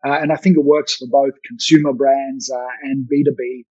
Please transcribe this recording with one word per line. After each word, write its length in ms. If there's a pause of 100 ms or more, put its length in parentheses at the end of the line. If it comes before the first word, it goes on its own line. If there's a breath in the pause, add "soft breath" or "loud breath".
uh, 140
and 100
I 40
think 200
it 80
works 320
for 140
both 240 (120)
consumer 460
brands, 580
uh, 240 (100)
and 220
B 180
two 120
B. 300 (100)